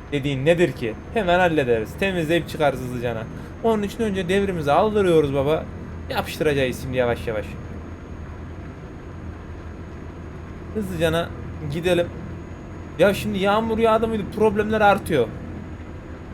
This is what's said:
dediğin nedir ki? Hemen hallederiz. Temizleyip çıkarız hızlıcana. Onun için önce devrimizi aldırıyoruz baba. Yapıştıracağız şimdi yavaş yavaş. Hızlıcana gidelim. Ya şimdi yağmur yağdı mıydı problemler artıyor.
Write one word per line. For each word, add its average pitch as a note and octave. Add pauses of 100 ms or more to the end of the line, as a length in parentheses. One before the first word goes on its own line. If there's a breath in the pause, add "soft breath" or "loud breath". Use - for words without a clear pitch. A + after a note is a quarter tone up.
(120)
dediğin C3+
nedir E3
ki? A2+ (200)
Hemen F3+
hallederiz. C#3+ (120)
Temizleyip E3+
çıkarız C#3+
hızlıcana. A#2+ (420 loud breath)
Onun A3
için G3+
önce F#3+
devrimizi F3+
aldırıyoruz F3
baba. C#3+ (460)
Yapıştıracağız C#3+
şimdi C3
yavaş A#2+
yavaş. G#2+ (3250)
Hızlıcana E3+ (440)
gidelim. E3+ (920)
Ya G3
şimdi G#3
yağmur G#3+
yağdı A3
mıydı A3 (140)
problemler G#3+
artıyor. F#3+ (1040)